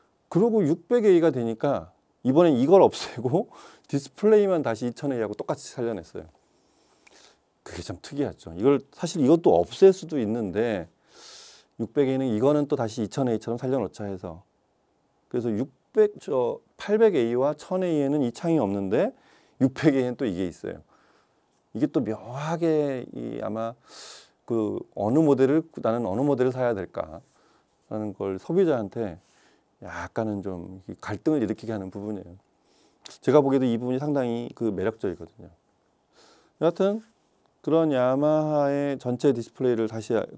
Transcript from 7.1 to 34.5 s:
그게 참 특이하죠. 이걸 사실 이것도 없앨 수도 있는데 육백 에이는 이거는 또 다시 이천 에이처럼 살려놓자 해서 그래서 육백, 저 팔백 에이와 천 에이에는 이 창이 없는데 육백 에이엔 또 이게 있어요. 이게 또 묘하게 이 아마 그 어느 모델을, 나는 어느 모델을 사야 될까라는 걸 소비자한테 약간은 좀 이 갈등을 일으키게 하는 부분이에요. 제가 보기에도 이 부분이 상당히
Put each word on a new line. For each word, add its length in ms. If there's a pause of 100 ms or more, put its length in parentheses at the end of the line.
그게 200
참 200
특이하죠. 540
이걸 240 (120)
사실 300
이것도 320
없앨 380
수도 260
있는데 720 (880)
육백 300
에이는 180
이거는 400
또 100
다시 260
이천 260
에이처럼 300
살려놓자 460
해서 380 (840)
그래서 220
육백, 720
저 380 (200)
팔백 360
에이와 400
천 280
에이에는 400
이 100
창이 260
없는데 560 (460)
육백 340
에이엔 220
또 80
이게 220
있어요. 360 (920)
이게 120
또 140
묘하게 1120
이 300
아마 320 (720)
그 320 (160)
어느 240
모델을, 440 (140)
나는 300
어느 140
모델을 320
사야 220
될까라는 1400
걸 220
소비자한테 800 (640)
약간은 600
좀 460
이 120
갈등을 420
일으키게 300
하는 180
부분이에요. 460 (840)
제가 200
보기에도 240
이 140
부분이 200
상당히 560